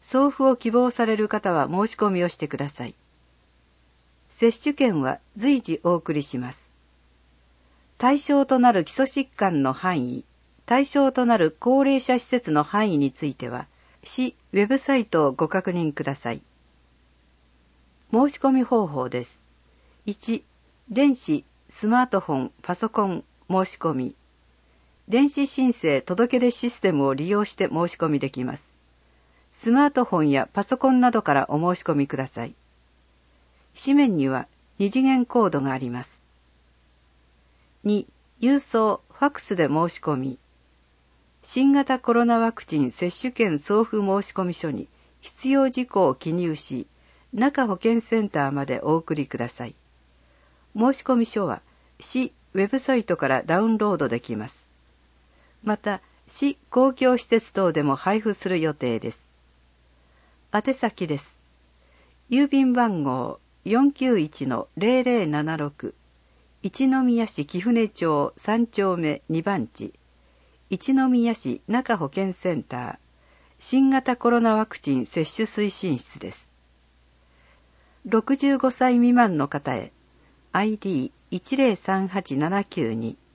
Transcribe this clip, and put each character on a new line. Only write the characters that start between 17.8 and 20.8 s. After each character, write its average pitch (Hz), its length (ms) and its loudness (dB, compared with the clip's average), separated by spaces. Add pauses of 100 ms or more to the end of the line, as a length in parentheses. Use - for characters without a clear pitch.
申 254 180 4
し - 80 -16
込 269 140 2
み 262 100 4
方 226 240 2
法 139 220 -4
で 123 160 -6
す。 - 180 -20 (640)
一、 214 400 -6 (440)